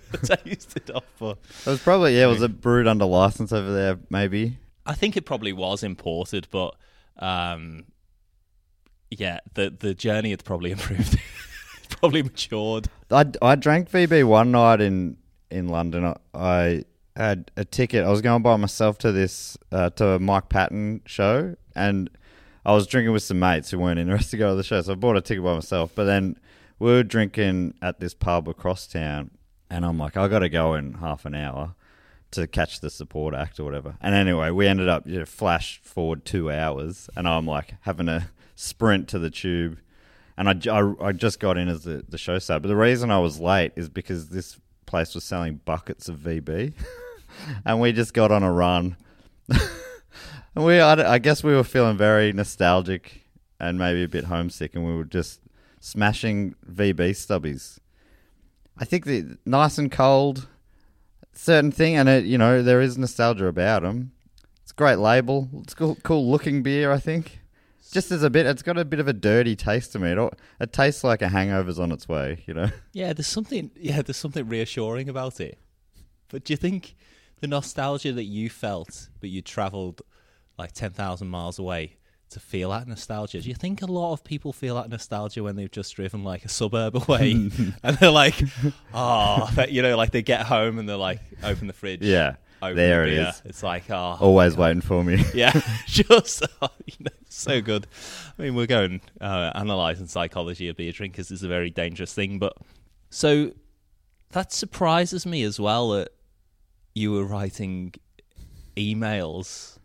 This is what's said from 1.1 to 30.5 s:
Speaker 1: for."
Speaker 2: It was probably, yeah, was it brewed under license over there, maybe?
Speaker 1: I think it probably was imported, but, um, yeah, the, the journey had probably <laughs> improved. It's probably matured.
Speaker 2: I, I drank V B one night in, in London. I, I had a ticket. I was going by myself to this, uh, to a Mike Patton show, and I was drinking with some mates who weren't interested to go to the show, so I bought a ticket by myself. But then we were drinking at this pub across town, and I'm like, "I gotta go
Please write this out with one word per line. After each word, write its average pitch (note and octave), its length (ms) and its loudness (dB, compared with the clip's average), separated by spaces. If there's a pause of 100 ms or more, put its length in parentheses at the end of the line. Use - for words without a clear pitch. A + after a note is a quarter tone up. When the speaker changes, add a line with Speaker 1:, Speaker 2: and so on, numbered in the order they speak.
Speaker 1:
for." G#2+ 220 -8 (280)
Speaker 2:
It - 40 0
was C3+ 120 -2
probably, F3 360 4
yeah, B2+ 100 8
was A2+ 160 4
it A2+ 180 -2
brewed A#2+ 240 4
under G#2+ 200 4
license G2 480 2
over G2+ 180 -2
there, G2 260 0 (120)
maybe? G2+ 500 -2 (260)
Speaker 1:
I D3+ 80 -6
think G3+ 220 -2
it F#3 100 -4
probably G#2+ 280 -6
was F#2+ 300 -4
imported, F2+ 680 -6
but, F#2 240 -4 (420)
um, E2+ 680 -6 (1200)
yeah, F#2 300 -6 (140)
the, G2 160 -2
the G2 240 -6
journey G#2+ 380 -2
had F#2+ 120 -8
probably F2 280 -6
<laughs> G2 60 -6
improved. - 400 0 (680)
It's - 120 -14
probably D3+ 280 2
matured. A2 640 -4 (220)
Speaker 2:
I, C#3+ 160 6 (160)
I B2+ 140 6
drank D#3 340 2
V F3+ 160 4
B D#3 180 6
one A2+ 280 6
night A#2 300 6
in, F#2 360 0 (320)
in F2 180 -4
London. E2+ 380 -2
I, E2+ 100 -2 (180)
I F2 500 0 (320)
had G#2 420 -4
a G2+ 80 -6
ticket. A#2 400 0
I F#2+ 40 2
was G#2 120 2
going A#2 200 2
by A#2 140 6
myself G#2 440 0
to A2+ 120 2
this, - 460 -2 (140)
uh, F2+ 200 0
to G2+ 200 2
a F#2 80 2
Mike F#2+ 300 0
Patton G#2 560 -2
show, C3 500 0 (200)
and G2 340 0 (560)
I G2+ 80 4
was G#2 140 4
drinking A#2 240 2
with G#2+ 120 0
some F#2 160 -2
mates F2 320 2
who F#2 80 -4
weren't F2 200 0
interested F#2 320 0
to A#2 60 -6
go G#2 140 2
to F#2+ 40 0
the F#2+ 80 -2
show, G2 180 -2
so F#2+ 120 -6
I - 20 -2
bought G#2+ 220 2
a F#2+ 40 2
ticket F#2+ 220 -4
by F2+ 120 0
myself. E2 380 -4
But G#2+ 120 -2
then G2 320 2 (420)
we A#2 120 2
were B2 120 6
drinking G2 800 0
at F2 180 -6
this F2 140 -8
pub E2+ 340 -2
across F2+ 400 -6
town, D2 440 -6 (380)
and F2 160 -4
I'm E2+ 140 -2
like, D2+ 160 -6
"I F#2+ 140 2
gotta F#2 200 2
go D#2+ 260 0